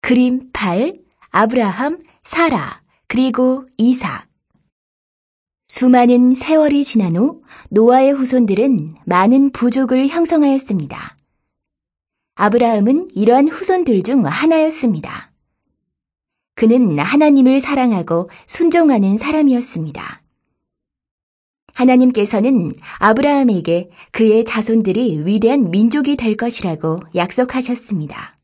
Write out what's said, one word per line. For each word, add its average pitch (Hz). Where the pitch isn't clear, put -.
그림 247
팔, 208
아브라함, 226
사라, 294
그리고 254
이삭. 226
수많은 247
세월이 294
지난 180
후 240
노아의 254
후손들은 247
많은 233
부족을 254
형성하였습니다. 277
아브라함은 233
이러한 240
후손들 311
중 247
하나였습니다. 302
그는 226
하나님을 269
사랑하고 202
순종하는 285
사람이었습니다. 247
하나님께서는 247
아브라함에게 220
그의 220
자손들이 220
위대한 220
민족이 262
될 220
것이라고 170
약속하셨습니다. 240